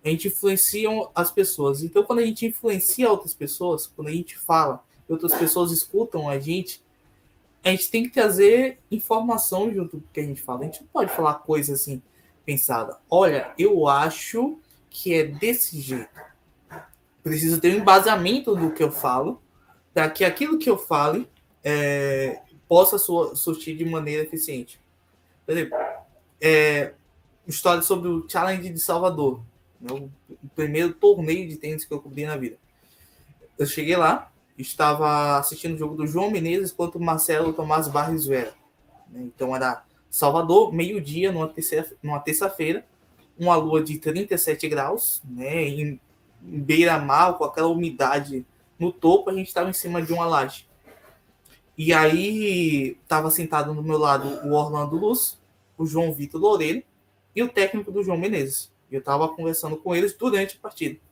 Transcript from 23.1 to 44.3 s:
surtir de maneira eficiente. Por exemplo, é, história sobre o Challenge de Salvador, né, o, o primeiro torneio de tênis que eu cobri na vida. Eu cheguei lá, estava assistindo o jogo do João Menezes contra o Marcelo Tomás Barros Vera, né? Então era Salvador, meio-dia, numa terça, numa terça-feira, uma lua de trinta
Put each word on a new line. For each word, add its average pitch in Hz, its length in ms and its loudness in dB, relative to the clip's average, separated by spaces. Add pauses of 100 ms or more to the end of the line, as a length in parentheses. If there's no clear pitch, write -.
surtir 160 400 -6
de 160 80 -6
maneira 156 400 -4
eficiente. 151 560 -8 (680)
Por - 60 -6
exemplo, 160 260 -2 (640)
é, 151 540 4 (520)
história 170 360 2
sobre 175 260 -2
o 165 220 -2
Challenge 180 400 -2
de 165 100 -10
Salvador, 156 600 0 (400)
né, 123 100 -12
o, 139 180 -10 (200)
o - 260 -20
primeiro 156 380 0
torneio 175 540 4
de 151 100 -12
tênis 151 280 -8
que - 80 -8
eu 139 80 -8
cobri 147 240 -10
na 151 120 -4
vida. 127 200 -8 (1000)
Eu 147 80 0
cheguei 156 300 -2
lá, 160 360 2 (260)
estava 147 800 2
assistindo 156 360 -4
o 160 40 -8
jogo 151 180 -6
do 151 100 -4
João 180 240 -2
Menezes 180 420 -2
contra 170 260 -4
o 165 60 -4
Marcelo 160 500 0
Tomás 156 340 0
Barros 151 400 -2
Vera, 127 260 -2 (560)
né? 123 140 -16
Então 127 320 -6
era 127 280 -4 (260)
Salvador, 165 640 4
meio-dia, 175 580 -2
numa 160 160 -4
terça, 160 560 -4
numa 147 160 -6
terça-feira, 160 640 -4 (520)
uma 175 180 4
lua 156 260 2
de 151 160 -6
trinta 180 380 -4